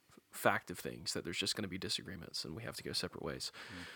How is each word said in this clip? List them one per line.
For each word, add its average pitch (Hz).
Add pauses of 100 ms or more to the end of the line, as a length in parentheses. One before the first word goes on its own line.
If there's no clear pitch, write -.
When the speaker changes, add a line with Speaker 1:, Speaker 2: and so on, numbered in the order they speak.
(320)
Speaker 1:
fact -
of 90
things -
that -
there's 85
just -
gonna 101
be 92
disagreements -
and 78
we 113
have 69
to -
go -
separate -
ways, 67 (160)
Speaker 2:
Mm. 87 (100)